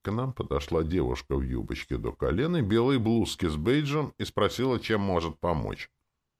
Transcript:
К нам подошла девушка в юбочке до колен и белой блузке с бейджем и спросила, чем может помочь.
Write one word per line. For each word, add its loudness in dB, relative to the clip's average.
К -4
нам -2
подошла -2
девушка -2
в 0
юбочке -4
до -4
колен 0
и 2
белой 4
блузке 2
с 0
бейджем 0
и -4
спросила, 0
чем 0
может 0
помочь. -2